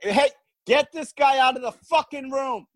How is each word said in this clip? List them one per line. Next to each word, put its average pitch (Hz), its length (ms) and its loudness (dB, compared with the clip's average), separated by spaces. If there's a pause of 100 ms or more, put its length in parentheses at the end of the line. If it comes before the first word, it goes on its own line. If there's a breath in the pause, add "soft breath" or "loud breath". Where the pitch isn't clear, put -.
hey, 208 280 2 (360)
get 285 260 2
this 311 200 -12
guy 269 260 2
out 262 180 2
of 254 60 -12
the 240 100 -6
fucking 294 580 -4
room. 269 460 -6